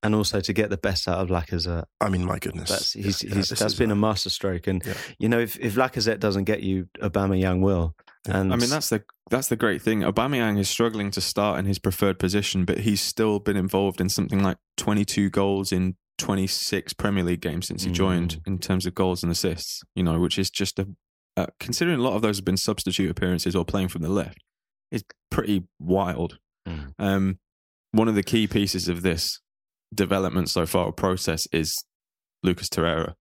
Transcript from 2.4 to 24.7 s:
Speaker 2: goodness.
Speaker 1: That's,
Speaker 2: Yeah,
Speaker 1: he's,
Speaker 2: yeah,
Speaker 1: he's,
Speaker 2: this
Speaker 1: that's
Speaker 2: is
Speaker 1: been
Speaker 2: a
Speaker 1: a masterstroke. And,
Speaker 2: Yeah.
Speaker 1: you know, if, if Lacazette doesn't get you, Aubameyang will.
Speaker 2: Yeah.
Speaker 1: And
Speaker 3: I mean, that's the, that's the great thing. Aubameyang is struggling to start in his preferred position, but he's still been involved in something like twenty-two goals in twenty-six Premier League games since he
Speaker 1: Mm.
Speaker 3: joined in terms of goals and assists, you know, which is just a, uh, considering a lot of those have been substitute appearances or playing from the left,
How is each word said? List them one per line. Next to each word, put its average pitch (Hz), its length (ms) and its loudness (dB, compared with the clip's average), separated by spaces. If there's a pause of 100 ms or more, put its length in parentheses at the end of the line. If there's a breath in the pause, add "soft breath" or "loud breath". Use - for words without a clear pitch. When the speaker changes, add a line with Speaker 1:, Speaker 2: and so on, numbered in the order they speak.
Speaker 2:
goodness. 85 300 -6
Speaker 1:
That's, - 260 -2
Speaker 2:
Yeah, 104 80 -8
Speaker 1:
he's, 98 200 0
Speaker 2:
yeah, 101 120 -4
Speaker 1:
he's, 98 140 2
Speaker 2:
this 123 100 -4
Speaker 1:
that's 110 140 2
Speaker 2:
is - 60 -4
Speaker 1:
been 113 120 4
Speaker 2:
a - 20 2
Speaker 1:
a - 20 2
masterstroke. 98 720 0
And, 92 180 0
Speaker 2:
Yeah. 98 120 -4 (240 loud breath)
Speaker 1:
you 110 100 2
know, 117 100 4
if, 117 200 -2
if 107 160 -2
Lacazette 113 440 2
doesn't 98 260 2
get 107 180 0
you, 95 260 -2 (140)
Aubameyang 95 580 2
will. 87 340 2 (320 soft breath)
Speaker 2:
Yeah. 95 100 0
Speaker 1:
And 95 140 2
Speaker 3:
I 92 40 2
mean, 120 160 2
that's 147 180 -2
the, 107 140 0 (260)
that's 131 200 0
the 120 60 2
great 107 240 2
thing. 107 220 2
Aubameyang 113 580 2
is 98 80 2
struggling 110 440 0
to 101 100 -4
start 101 380 0
in 101 60 -2
his 98 120 0
preferred 95 400 0
position, 95 480 0
but - 140 0
he's 101 200 2
still 107 400 0
been 101 160 0
involved 95 460 0
in 92 80 0
something 95 320 0
like 95 160 0 (180)
twenty-two 101 540 2
goals 98 420 0
in 92 240 0 (220)
twenty-six - 760 -2
Premier 101 300 -2
League 87 180 -2
games 85 260 -4
since - 160 -6
he 92 80 -2
Speaker 1:
Mm. - 20 -2
Speaker 3:
joined 87 540 0
in 95 100 -2
terms 92 300 -2
of 90 80 -6
goals 92 260 0
and 85 100 -2
assists, - 520 -4 (120)
you 92 60 -2
know, 82 180 2
which 85 200 0
is 95 100 0
just - 300 -4
a, 98 80 -2 (500)
uh, 92 80 0 (140)
considering 165 400 0
a - 40 2
lot 123 120 0
of 107 80 0
those 104 140 2
have 95 80 -6
been 92 120 2
substitute 95 540 0
appearances 90 440 0
or 90 100 2
playing 95 240 0
from 87 120 -6
the 78 80 -4
left, 95 300 -2 (520)